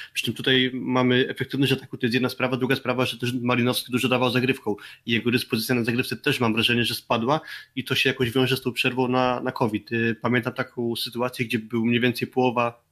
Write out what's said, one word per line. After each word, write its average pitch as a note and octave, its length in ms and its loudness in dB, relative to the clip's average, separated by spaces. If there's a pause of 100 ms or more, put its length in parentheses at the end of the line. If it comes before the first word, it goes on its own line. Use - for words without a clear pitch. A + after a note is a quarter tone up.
(140)
Przy - 120 -4
czym A2+ 80 -2
tutaj B2+ 400 2
mamy B2+ 560 2
efektywność C3+ 420 0
ataku, - 260 -4
to - 80 -2
jest A#2 80 0
jedna B2+ 160 2
sprawa. B2+ 280 -2
Druga B2+ 180 0
sprawa, B2+ 300 -2
że A#2 120 -4
też B2 240 -2
Malinowski B2 500 0
dużo B2 180 2
dawał B2 220 2
zagrywką A#2+ 440 0 (300)
i A2+ 60 -2
jego A#2 200 2
dyspozycja A#2 440 0
na A#2 80 0
zagrywce A#2+ 340 -2
też, C#3 220 0
mam A2+ 140 2
wrażenie, A#2 320 2
że A#2+ 100 -2
spadła B2 460 0 (340)
i B2+ 80 -6
to B2+ 120 -2
się - 140 2
jakoś A#2+ 220 0
wiąże B2+ 260 2
z - 40 -6
tą A#2+ 120 -2
przerwą B2+ 340 0
na, B2+ 340 2
na B2+ 100 -4
covid. G#2+ 400 -2
Y, A#2 300 0
pamiętam A#2+ 320 0
taką A#2+ 420 -4
sytuację, A#2+ 500 -4
gdzie A#2 140 -2
był A2+ 260 -2
mniej A#2+ 140 2
więcej B2 280 0
połowa, A#2+ 640 0